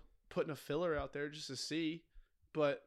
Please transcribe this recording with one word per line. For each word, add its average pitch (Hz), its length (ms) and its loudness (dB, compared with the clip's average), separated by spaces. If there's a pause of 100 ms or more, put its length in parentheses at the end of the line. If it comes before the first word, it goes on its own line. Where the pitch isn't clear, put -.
(300)
putting 160 200 2
a 143 60 -2
filler 156 400 0
out 139 160 -2
there 147 160 -2
just 151 200 -10
to 135 80 -6
see, 160 480 -2 (480)
but 147 340 4